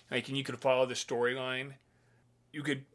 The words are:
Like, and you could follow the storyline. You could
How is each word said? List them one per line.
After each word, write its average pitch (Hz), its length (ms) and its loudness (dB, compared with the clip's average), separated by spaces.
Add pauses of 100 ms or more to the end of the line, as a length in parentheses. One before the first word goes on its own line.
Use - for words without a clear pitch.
(120)
Like, 123 160 -2
and 135 100 -4
you 135 60 -2
could 123 160 -6
follow 131 260 6
the 120 80 -4
storyline. 127 800 -2 (800)
You 151 120 -10
could 139 320 -2